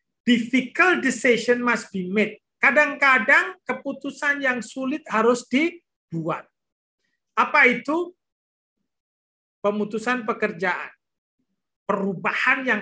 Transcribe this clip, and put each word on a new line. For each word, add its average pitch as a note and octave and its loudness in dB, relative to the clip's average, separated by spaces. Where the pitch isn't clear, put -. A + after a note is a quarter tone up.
Difficult B3+ 2
decision B3 0
must A#3 -2
be F3+ -6
made. G3+ -2
Kadang-kadang C#4+ 2
keputusan C#4 -6
yang B3 -2
sulit C4 -6
harus A3+ 2
dibuat. E3 -4
Apa B3 4
itu? D#4 -2
Pemutusan G#3+ -2
pekerjaan. F3+ -4
Perubahan G3+ -2
yang A3 -2